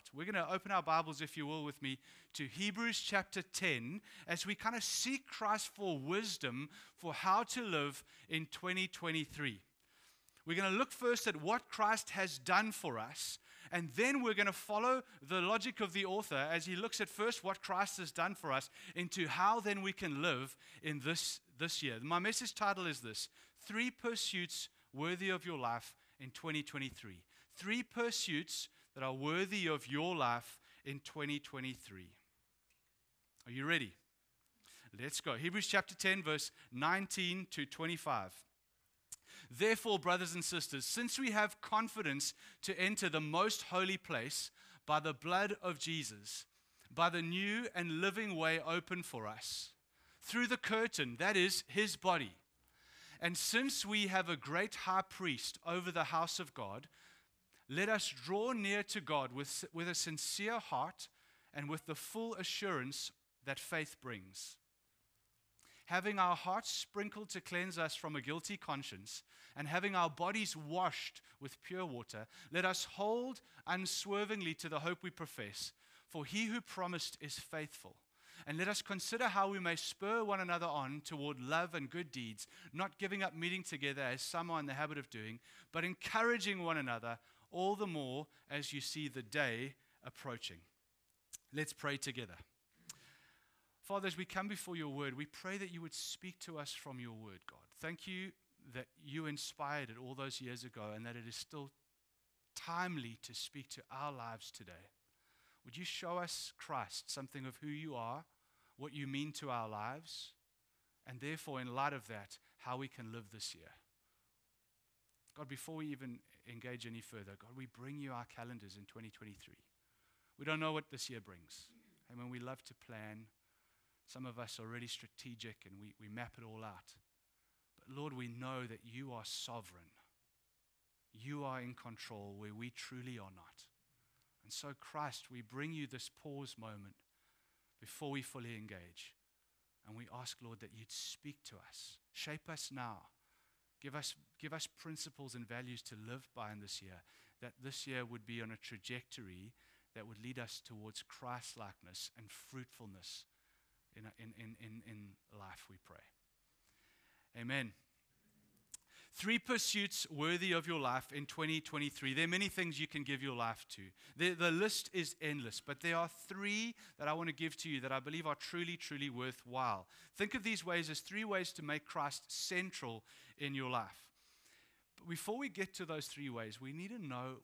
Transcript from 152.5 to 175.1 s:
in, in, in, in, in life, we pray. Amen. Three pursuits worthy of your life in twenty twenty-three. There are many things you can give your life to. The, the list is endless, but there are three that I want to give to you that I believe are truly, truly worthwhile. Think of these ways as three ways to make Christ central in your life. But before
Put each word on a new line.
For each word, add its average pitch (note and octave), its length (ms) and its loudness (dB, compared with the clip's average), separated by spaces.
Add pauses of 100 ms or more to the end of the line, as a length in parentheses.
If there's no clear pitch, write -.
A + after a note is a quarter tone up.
in, A2 220 -14
in, A2+ 180 -14
in, A2+ 220 -14
in, A2+ 280 -12
in G#2 520 -16
life, F#2+ 320 -14
we F#2+ 140 -18
pray. - 120 -18 (1400)
Amen. A#2+ 360 -2 (1400)
Three A3 260 2
pursuits - 720 2
worthy E3+ 400 2
of E3 160 4
your E3 140 2
life B2+ 320 2
in C#3+ 140 -4
twenty D#3+ 340 0
twenty-three. D3 540 -2
There D#3 100 4
are E3 40 2
many F#3 200 4
things E3 320 0
you D#3 60 0
can D3 160 -4
give C3+ 200 0
your C3+ 140 -2
life A#2 380 0
to. G2+ 80 -12 (340)
The, F3+ 180 4
the E3+ 180 6
list G#3 400 4
is E3+ 280 0
endless, D3 440 -2
but C#3 160 -6
there E3 160 2
are E3+ 120 4 (200)
three G#3 460 0 (240)
that D3 100 0
I D3+ 40 4
want E3 160 0
to D#3 60 -2
give D#3 240 -2
to E3+ 100 -6
you C#3+ 120 0
that C3 120 -2
I C3+ 60 2
believe D#3 280 -4
are D3 100 2
truly, E3+ 400 -4
truly C#3+ 340 -4
worthwhile. B2 760 0 (300)
Think G#3 180 0
of A3 100 -2
these A3 200 2
ways E3+ 260 2
as D3 100 -2
three G#3 240 -4
ways F#3+ 300 2
to D#3+ 100 -8
make D3 200 -2
Christ D3 440 -2
central F3 760 -2 (340)
in C#3 180 -2
your C3 160 0
life. A2 400 -2 (880)
But - 120 -14
before G3+ 300 -2